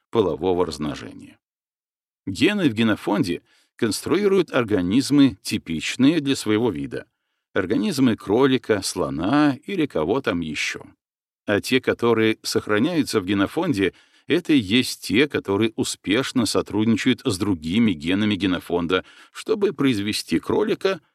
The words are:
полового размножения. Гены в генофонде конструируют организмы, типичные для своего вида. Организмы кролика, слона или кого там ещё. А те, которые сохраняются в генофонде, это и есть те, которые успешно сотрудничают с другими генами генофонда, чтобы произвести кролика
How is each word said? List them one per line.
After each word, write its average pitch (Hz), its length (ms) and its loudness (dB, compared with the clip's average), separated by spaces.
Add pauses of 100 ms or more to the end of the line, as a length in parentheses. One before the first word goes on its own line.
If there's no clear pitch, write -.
полового 87 560 2
размножения. 73 720 -10 (880)
Гены 156 440 2
в 110 40 0
генофонде 110 680 0 (320)
конструируют 175 760 0
организмы, 117 920 2
типичные 120 800 0
для 139 140 -2
своего 107 360 0
вида. 131 340 -8 (480)
Организмы 123 600 0
кролика, 117 680 2
слона 98 840 0
или 185 200 -2
кого 95 360 0
там 90 200 -2
ещё. - 400 -6 (640)
А 101 160 2
те, 127 180 0
которые 110 600 0
сохраняются 113 800 0
в 87 40 -10
генофонде, 98 680 0 (340)
это 165 260 0
и 143 40 6
есть 113 460 0
те, 127 240 2
которые 107 480 -2
успешно 117 720 -2
сотрудничают 110 760 0
с 107 140 -2
другими 98 540 0
генами 95 440 -2
генофонда, 87 680 -2 (260)
чтобы 208 400 -2
произвести 107 680 -2
кролика 190 600 -2 (140)